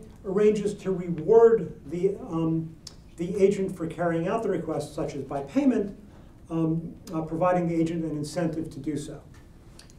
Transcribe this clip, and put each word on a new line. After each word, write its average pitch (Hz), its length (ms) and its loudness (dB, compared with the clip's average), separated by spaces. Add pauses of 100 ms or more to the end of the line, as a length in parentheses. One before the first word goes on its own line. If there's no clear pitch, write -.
(240)
arranges 208 500 2
to - 160 -6
reward 180 840 6 (140)
the, 180 300 0 (120)
um, 165 460 -2 (420)
the 180 200 -4
agent 190 400 4
for 160 100 -6
carrying 165 420 -2
out 226 140 0
the 196 60 -2
request, 160 460 -4
such 151 200 -6
as 135 80 -6
by 139 200 -6
payment, 240 540 2 (540)
um, 165 440 -2 (180)
uh, 160 100 -4
providing 175 460 0
the 170 60 -2
agent 165 300 0
an 151 120 -4
incentive 160 540 -4
to - 80 -14
do 143 180 -6
so. - 240 -10 (800)